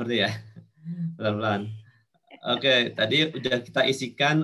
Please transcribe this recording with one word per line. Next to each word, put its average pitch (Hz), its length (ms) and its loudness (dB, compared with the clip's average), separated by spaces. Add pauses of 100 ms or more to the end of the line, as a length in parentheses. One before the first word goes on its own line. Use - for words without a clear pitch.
berarti 117 160 0
ya. 101 120 2 (880)
Pelan-pelan. 104 440 0 (800)
Oke, 123 560 2
tadi 139 320 2
udah 123 320 -2
kita 127 240 0
isikan, 135 580 0